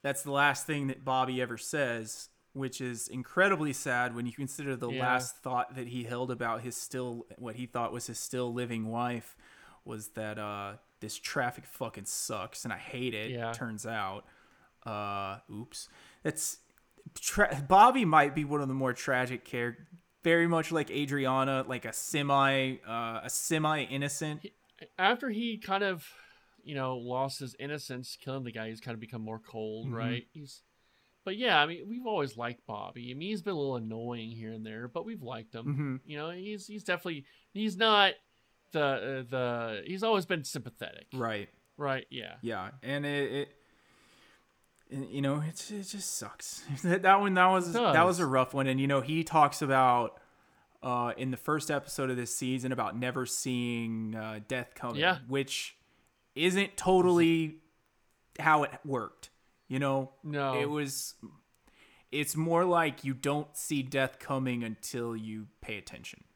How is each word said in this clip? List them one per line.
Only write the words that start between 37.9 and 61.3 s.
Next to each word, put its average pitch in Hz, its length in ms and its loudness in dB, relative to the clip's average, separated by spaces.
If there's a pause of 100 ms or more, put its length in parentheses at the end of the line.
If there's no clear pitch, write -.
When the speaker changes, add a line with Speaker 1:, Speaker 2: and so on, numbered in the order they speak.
Speaker 2:
the, 151 120 2
uh, 131 460 0
the, 120 560 -2
he's 185 180 -6
always 208 220 4
been 165 180 -2
sympathetic. - 720 -10
Speaker 1:
Right. 113 360 -2 (280)
Speaker 2:
Right, 135 320 -4
yeah. 107 320 -10
Speaker 1:
Yeah, 110 300 -4 (120)
and 143 220 -4
it, 143 260 0
it, 143 180 -4 (1400)
and, 135 180 -8
you 139 120 -6
know, 143 260 0
it's, - 240 -10
it 202 120 -8
just - 340 -8
sucks. - 460 -12 (100)
<laughs> 131 100 -6
That, 180 200 4
that 196 160 10
one, 202 160 4
that 180 120 8
was, 185 220 6
Speaker 2:
It 165 40 -4
Speaker 1:
that 185 320 8
was 180 120 4
Speaker 2:
does. - 20 -2
Speaker 1:
a 170 60 4
rough 131 280 4
one. 135 140 2
And, 131 120 2
you 139 80 2
know, 139 140 4
he 156 220 0
talks - 380 6
about, 131 580 4 (640)
uh, 120 340 0
in 131 140 -2
the 123 60 -4
first 151 340 -2
episode 139 380 -2
of 123 80 0
this 123 180 -4
season 131 360 -2
about 117 260 -2
never 127 280 -2
seeing, 117 920 -2
uh, 110 320 -8
death 127 280 -6
coming, 123 240 -6
Speaker 2:
Yeah. 170 280 4
Speaker 1:
which 135 500 -4 (580)
isn't 185 400 2
totally 170 840 6 (840)
how 151 240 6
it - 80 -2 (140)
worked, 127 440 -4 (380)
you 127 120 -2
know? 135 320 0 (120)
Speaker 2:
No. 143 360 0
Speaker 1:
It 143 100 0
was, 147 460 -4 (960)